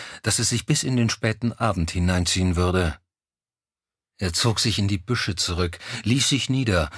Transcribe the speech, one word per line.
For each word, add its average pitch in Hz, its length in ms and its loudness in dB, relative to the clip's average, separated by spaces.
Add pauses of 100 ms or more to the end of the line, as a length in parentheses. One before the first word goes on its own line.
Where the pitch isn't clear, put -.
(240)
dass - 160 0
es 117 100 0
sich 120 160 -2
bis 151 180 0
in 131 120 0
den 117 140 2
späten 113 420 -2
Abend 90 400 0
hineinziehen 90 640 2
würde. 90 420 2 (1200)
Er 92 140 -2
zog 107 300 0
sich 107 180 0
in 101 80 0
die 98 100 0
Büsche 104 380 -4
zurück, 87 440 -2 (240)
ließ 123 260 0
sich 135 200 0
nieder, 110 480 2